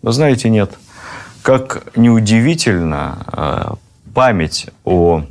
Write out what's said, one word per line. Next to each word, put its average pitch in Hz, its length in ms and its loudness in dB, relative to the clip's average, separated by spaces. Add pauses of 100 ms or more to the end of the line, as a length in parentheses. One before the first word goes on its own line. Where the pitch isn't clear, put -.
вы 120 100 -2
знаете, 131 380 0
нет. 104 220 0 (680)
Как - 540 -2
неудивительно, 107 1200 2 (140)
э, - 420 -4 (380)
память 107 540 0 (180)
о 85 460 2